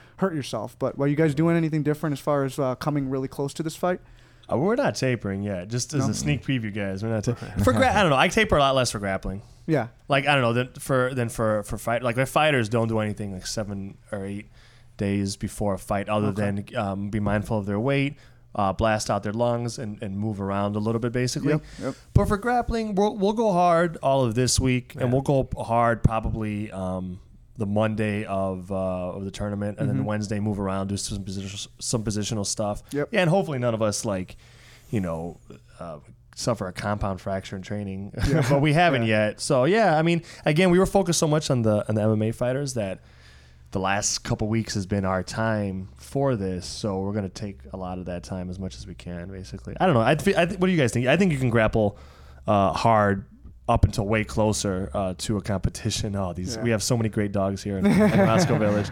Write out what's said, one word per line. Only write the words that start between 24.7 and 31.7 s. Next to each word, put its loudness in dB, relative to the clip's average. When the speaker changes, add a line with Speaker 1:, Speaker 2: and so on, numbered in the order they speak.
Speaker 2:
and -2
Speaker 3:
Yeah. 2
Speaker 2:
we'll 4
go 2
p-, -6
hard 2
probably, 0
um, -6
the -2
Monday 0
of, -2
uh, -4
of -8
the -6
tournament, -4
and 0
then 0
Speaker 1:
Mm-hmm. 0
Speaker 2:
Wednesday -2
move -2
around, -2
do -2
some -6
position-, -8